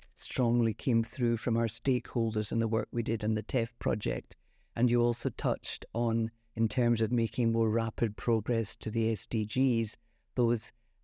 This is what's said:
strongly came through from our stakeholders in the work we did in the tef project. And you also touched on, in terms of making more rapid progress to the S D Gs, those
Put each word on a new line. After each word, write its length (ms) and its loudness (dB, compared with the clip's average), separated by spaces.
strongly 580 2
came 300 2
through 320 -2
from 200 0
our 120 0
stakeholders 840 -2
in 60 0
the 100 2
work 220 -2
we 120 -2
did 200 -4
in 120 0
the 100 -2
tef 240 -2
project. 580 -4
And 160 2
you 120 4
also 280 0
touched 640 -4
on, 380 0
in 120 2
terms 320 2
of 120 0
making 400 0
more 180 2
rapid 460 0
progress 600 0
to 140 -8
the 220 0
S 140 -6
D 200 -2
Gs, 500 0
those 380 0